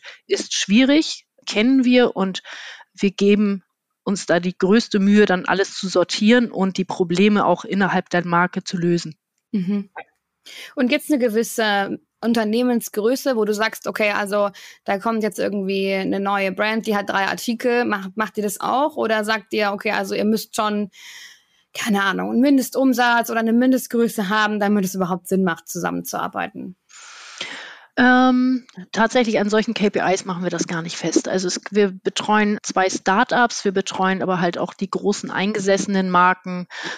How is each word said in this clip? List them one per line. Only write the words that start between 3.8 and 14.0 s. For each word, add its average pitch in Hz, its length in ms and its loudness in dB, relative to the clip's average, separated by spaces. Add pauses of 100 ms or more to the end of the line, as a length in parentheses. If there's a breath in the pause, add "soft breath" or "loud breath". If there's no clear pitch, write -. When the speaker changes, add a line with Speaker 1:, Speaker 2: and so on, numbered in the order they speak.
Speaker 1:
uns 185 220 -4
da 165 120 4
die 175 180 -4
größte 208 440 2
Mühe, 202 260 6
dann 185 180 0
alles 190 300 0
zu - 140 -6
sortieren 208 640 2
und 185 240 -2
die 185 80 0
Probleme 190 600 2
auch 175 200 2
innerhalb 190 460 0
der 180 140 0
Marke 175 380 0
zu - 140 -6
lösen. 170 400 0 (340)
Speaker 2:
Mhm. 202 400 -2 (880 loud breath)
Und 262 100 2
gibt's 294 240 -2
eine 302 80 2
gewisse 214 800 -2 (220)
Unternehmensgröße, 233 1160 0
wo 214 80 0
du 208 80 0
sagst, 214 340 -4
okay, 208 260 0